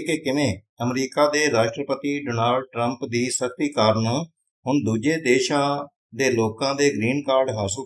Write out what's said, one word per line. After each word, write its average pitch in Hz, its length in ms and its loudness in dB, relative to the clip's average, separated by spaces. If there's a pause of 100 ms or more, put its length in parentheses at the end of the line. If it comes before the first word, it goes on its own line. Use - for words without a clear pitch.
ਕਿ 160 160 -2
ਕਿਵੇਂ 135 420 0 (240)
ਅਮਰੀਕਾ 131 480 0
ਦੇ 147 200 2
ਰਾਸ਼ਟਰਪਤੀ 139 760 -2
ਡੋਨਾਲਡ 120 460 0
ਟਰੰਪ 120 260 -2 (120)
ਦੀ 120 200 -2
ਸਖਤੀ 127 380 -2
ਕਾਰਨ 110 380 2 (600)
ਹੁਣ 135 180 0
ਦੂਜੇ 113 320 0
ਦੇਸ਼ਾਂ 143 720 2 (280)
ਦੇ 131 140 2
ਲੋਕਾਂ 117 440 0
ਦੇ 143 160 2
ਗ੍ਰੀਨ 120 320 0
ਕਾਰਡ 131 280 2
ਹਾਸਲ 107 360 -4